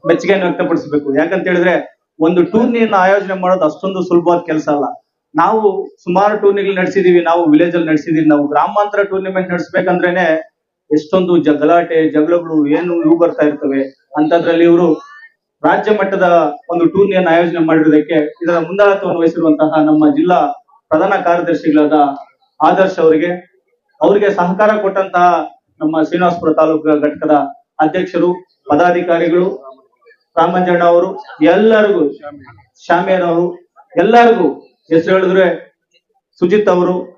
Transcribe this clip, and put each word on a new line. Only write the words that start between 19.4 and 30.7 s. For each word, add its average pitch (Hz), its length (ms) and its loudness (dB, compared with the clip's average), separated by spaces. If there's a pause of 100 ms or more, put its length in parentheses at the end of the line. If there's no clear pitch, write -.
ನಮ್ಮ 156 120 2 (160)
ಜಿಲ್ಲಾ 175 220 2 (500)
ಪ್ರಧಾನ 190 240 0 (120)
ಕಾರ್ಯದರ್ಶಿಗಳಾದ 156 720 0 (680)
ಆದರ್ಶ್ 185 340 0
ಅವರಿಗೆ, 160 280 2 (760)
ಅವರಿಗೆ 202 240 2 (100)
ಸಹಕಾರ 185 320 0 (140)
ಕೊಟ್ಟಂತಹ 190 420 -2 (540)
ನಮ್ಮ 156 140 -2 (120)
ಶ್ರೀನಿವಾಸಪುರ 175 540 -2
ತಾಲೂಕು 156 260 0 (180)
ಘಟಕದ 151 300 -2 (480)
ಅಧ್ಯಕ್ಷರು, 170 480 -2 (400)
ಪದಾಧಿಕಾರಿಗಳು, 175 800 0 (920)
ರಾಮಂಜಣ್ಣ 175 440 0 (100)